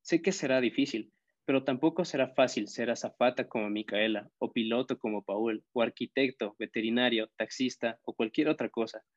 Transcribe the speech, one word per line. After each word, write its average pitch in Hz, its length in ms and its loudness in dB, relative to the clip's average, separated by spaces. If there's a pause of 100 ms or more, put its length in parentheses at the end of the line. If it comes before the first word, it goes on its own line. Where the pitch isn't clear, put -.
Sé 170 220 2
que 196 80 2
será 131 300 2
difícil, 123 500 0 (340)
pero 135 200 2
tampoco 143 400 2
será 131 240 0
fácil 127 400 2
ser 117 200 -4
azafata 120 600 0
como 107 200 -4
Micaela, 107 680 -2
o 113 140 -4
piloto 120 480 0
como 107 240 -4
Paul, 107 480 -2
o 120 100 0
arquitecto, 117 760 -2
veterinario, 113 800 0
taxista, 117 640 -2
o - 120 -8
cualquier 120 320 0
otra 123 220 0
cosa. - 360 -4 (120)